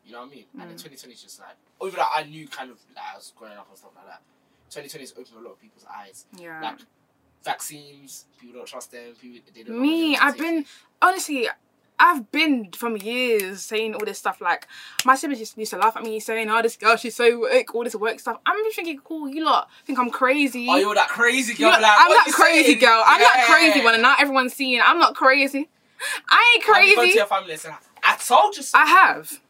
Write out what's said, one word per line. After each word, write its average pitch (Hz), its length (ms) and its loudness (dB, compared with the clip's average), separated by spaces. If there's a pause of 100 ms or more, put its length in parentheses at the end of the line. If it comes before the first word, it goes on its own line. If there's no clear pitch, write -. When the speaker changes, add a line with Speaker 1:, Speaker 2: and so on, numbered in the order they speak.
Speaker 1:
You - 80 -20
know - 80 -20
what - 80 -20
I - 80 -20
mean? - 100 -20 (140)
And - 40 -20
then 170 140 -20
Speaker 2:
Mm. - 40 -20
Speaker 1:
twenty 139 160 -20
twenty 127 160 -20
is - 80 -20
just - 180 -20
like, 90 160 -20 (260)
even 190 140 -12
though - 180 -4
I 156 100 -6
knew 151 260 -20
kind 127 220 -16
of, 107 60 -20 (160)
like, 107 200 -20
I - 20 -20
was - 220 -20
growing 107 200 -20
up 98 120 -20
and 98 80 -20
stuff - 180 -20
like 92 100 -20
that, - 160 -20 (480)
twenty 143 200 -20
twenty 147 140 -20
has 120 100 -20
opened 117 240 -20
a - 20 -20
lot 117 140 -20
of - 80 -20
people's - 240 -20
eyes. 101 480 -20
Speaker 2:
Yeah. 170 260 -20
Speaker 1:
Like, 147 200 -14 (640)
vaccines, 143 840 -14 (140)
people 120 180 -20
don't 117 100 -20
trust 127 240 -18
them, 120 240 -20
people, 120 240 -20 (140)
they 220 100 -20
don't 226 120 -14
know 233 40 -8
what - 20 -2
Speaker 2:
Me, 320 340 -2
Speaker 1:
they're - 80 0
Speaker 2:
I've 285 140 -2
been, 330 260 -6
Speaker 1:
taking. - 20 -12 (360)
Speaker 2:
honestly, 320 480 -2 (500)
I've 294 320 2
been 269 400 -2
from 226 260 -8
years 208 640 -4
saying 220 340 -8
all 208 100 -8
this 196 120 -12
stuff. - 240 -10
Like, 175 260 -6 (380)
my 262 100 4
siblings 269 240 -8
used, 220 180 -16
used 220 140 -10
to 190 60 -10
laugh 220 180 0
at - 80 -12
me 220 160 -8
saying, 220 300 -6
"Oh, 226 120 0
this 226 140 -2
girl, 220 220 2
she's 220 180 -10
so 240 240 0
woke," 233 360 -2
all 233 80 -4
this 233 120 -8
woke 214 240 -6
stuff. 233 260 -10
I'm 359 200 -2
just 440 100 -6
thinking, 330 240 -10
"Cool, 311 300 -12
you 311 140 -8
lot 277 260 0 (160)
think 262 140 -6
I'm 247 100 -2
crazy." 254 600 -2
Speaker 1:
Oh, 247 60 2
you're 208 200 0
that - 140 0
crazy 240 440 -2
Speaker 2:
You - 60 -12
Speaker 1:
girl, - 120 4
Speaker 2:
lot, 226 100 4
Speaker 1:
like, 214 180 6
Speaker 2:
I'm 349 100 8
Speaker 1:
"What 622 60 6
Speaker 2:
that - 120 6
Speaker 1:
you - 60 -4
Speaker 2:
crazy 320 320 4
Speaker 1:
saying?" 233 140 4
Speaker 2:
girl. 226 260 4
I'm 359 160 6
that - 160 6
Speaker 1:
Yeah. 320 160 4
Speaker 2:
crazy 311 300 4
one, 226 100 2
and 220 100 0
now 269 140 4
everyone's 262 360 0
seeing 254 280 -2
I'm 277 180 2
not 269 160 2
crazy. 277 540 0 (600)
I 466 260 4
ain't 453 100 -2
Speaker 1:
Have 392 180 6
you 403 120 6
gone - 100 2
to 359 60 4
Speaker 2:
crazy. 415 80 2
Speaker 1:
your - 80 0
family 190 260 -6
and 156 80 -14
said, 160 140 -16 (280)
"I - 120 2
told 349 420 2
you 277 60 -12
so"? - 140 0
Speaker 2:
I 285 100 6
have. 311 520 2 (100)